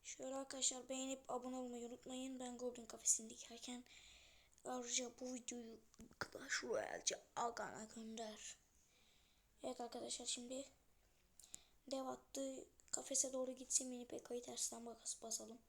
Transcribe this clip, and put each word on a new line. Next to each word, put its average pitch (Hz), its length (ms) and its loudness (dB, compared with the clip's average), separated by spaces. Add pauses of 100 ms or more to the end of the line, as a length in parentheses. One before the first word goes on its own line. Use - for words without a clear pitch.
Şöyle 262 300 -2
arkadaşlar, 262 540 2
beğenip 262 420 0
abone 254 260 0
olmayı 240 300 -2
unutmayın. 254 540 -4
Ben 247 180 -4
Goblin 240 280 0
kafesini 226 440 6
dikerken 247 540 -6 (800)
ayrıca 247 560 2
bu 254 140 0
videoyu 233 440 -4 (420)
Clash - 440 2
Royale'ci 107 500 4 (220)
Agana 220 480 2
gönder. 220 720 -6 (1040)
Evet 254 180 -2
arkadaşlar, 240 460 -2
şimdi 254 420 -2 (1200)
dev 262 160 2
attı. 262 600 -2 (240)
Kafese 262 420 4
doğru 262 240 4
gitsin, 254 320 2
mini 247 180 -4
P - 160 -4
K'yı 240 200 -2
tersten 233 440 -2
bas-, - 360 -6
basalım. 226 360 -4 (100)